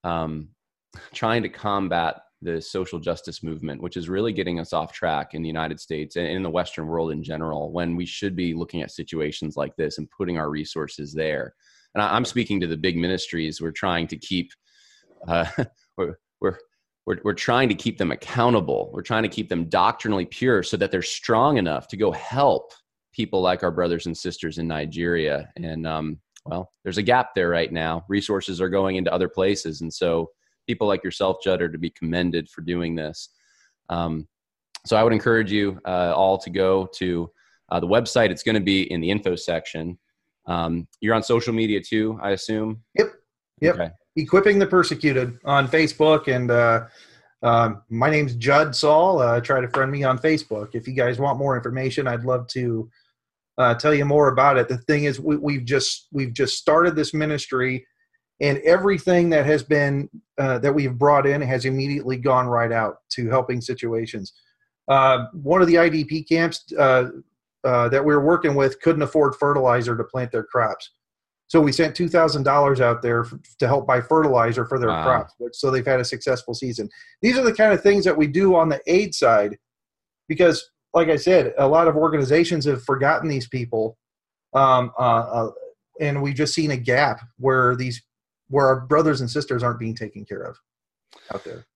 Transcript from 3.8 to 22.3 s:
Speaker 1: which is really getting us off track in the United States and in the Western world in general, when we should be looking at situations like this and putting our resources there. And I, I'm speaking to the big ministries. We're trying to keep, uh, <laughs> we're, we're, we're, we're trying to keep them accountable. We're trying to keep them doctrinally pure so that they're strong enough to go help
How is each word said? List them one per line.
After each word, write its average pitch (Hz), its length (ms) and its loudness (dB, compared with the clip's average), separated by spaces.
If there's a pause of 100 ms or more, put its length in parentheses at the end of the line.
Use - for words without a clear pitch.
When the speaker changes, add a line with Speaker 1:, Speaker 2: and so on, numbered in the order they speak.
Speaker 1:
which 87 140 -12
is 85 120 -10
really 101 240 -4
getting 87 280 -4
us 82 120 -10
off 80 200 -4
track 76 420 -6
in 80 80 -8
the 82 60 -6
United 80 320 -6
States 78 360 -10
and 85 120 -4
in 92 140 -6
the 85 80 -6
Western 82 360 -6
world 82 240 -4
in 76 140 -8
general, 78 480 -8
when 85 240 -4
we 87 100 -6
should 95 300 -8
be 87 180 -4
looking 82 280 -8
at - 100 -12
situations 78 640 -8
like 71 200 -6
this 78 220 -6
and 76 120 -12
putting 87 280 -6
our 76 120 -4
resources 73 640 -10
there. 76 400 -6 (400)
And 104 80 0
I, 95 120 0
I'm 120 100 0
speaking 104 360 -4
to 87 60 -2
the 80 100 -4
big 85 200 -2
ministries. 85 640 -4
We're 82 120 -8
trying 85 360 -2
to 85 80 -12
keep, 87 360 -6 (760)
uh, 85 200 0 (260)
<laughs> - 240 -20
we're, 92 200 -6 (240)
we're, 90 180 -4 (480)
we're, 98 180 -6
we're 104 100 -2
trying 123 360 0
to 98 40 0
keep - 240 -6
them 85 140 -2
accountable. 98 800 -2
We're - 100 -10
trying 110 220 -2
to 104 40 -4
keep 101 200 -8
them 85 200 -4
doctrinally 98 580 0
pure 120 360 0
so - 140 -4
that 92 140 -2
they're 90 120 -2
strong 127 540 0
enough 82 320 -2
to 101 80 -14
go 98 160 0
help - 600 -2 (400)